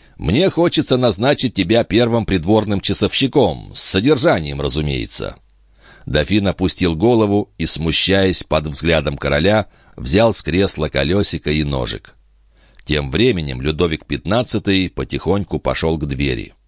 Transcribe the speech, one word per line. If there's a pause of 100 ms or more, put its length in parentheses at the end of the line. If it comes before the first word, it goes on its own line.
(180)
мне
хочется
назначить
тебя
первым
придворным
часовщиком,
с
содержанием,
разумеется". (680)
Дофин
опустил
голову
и,
смущаясь
под
взглядом
короля, (280)
взял
с
кресла
колесико
и
ножик. (680)
Тем
временем
Людовик
пятнадцатый
потихоньку
пошел
к
двери. (160)